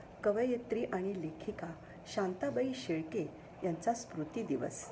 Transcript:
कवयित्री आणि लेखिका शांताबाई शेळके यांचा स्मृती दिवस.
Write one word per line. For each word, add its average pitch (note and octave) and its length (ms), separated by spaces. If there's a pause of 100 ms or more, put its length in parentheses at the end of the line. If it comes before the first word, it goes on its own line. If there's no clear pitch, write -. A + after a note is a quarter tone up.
(240)
कवयित्री A#3 600
आणि F#3+ 380
लेखिका E3 460 (460)
शांताबाई B3 640
शेळके D#3+ 540 (340)
यांचा F3+ 300
स्मृती F#3 500
दिवस. - 480